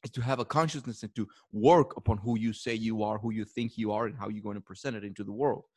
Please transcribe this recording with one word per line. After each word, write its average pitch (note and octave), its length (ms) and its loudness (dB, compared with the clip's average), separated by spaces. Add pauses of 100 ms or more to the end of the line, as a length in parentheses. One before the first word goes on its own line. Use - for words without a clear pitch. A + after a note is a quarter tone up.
Is - 100 -8
to B2+ 100 -4
have B2+ 160 0
a A#2+ 80 -2
consciousness D3 560 0
and A2 120 -10
to A2 140 -4 (240)
work C3+ 440 8
upon - 220 0
who A2+ 200 0
you A2 160 0
say A#2 200 -4
you A2 280 0
are, G#2+ 160 0
who A2 140 -2
you A2 120 -4
think A#2 320 -6
you G#2+ 160 -2
are, A2 140 0
and G#2+ 100 -6
how G#2 120 -10
you're G#2+ 140 -8
gonna G#2 180 -6
present A2+ 360 -8
it G2+ 80 -8
into G#2 200 -10
the G2+ 80 -8
world. A#2+ 320 -2 (120)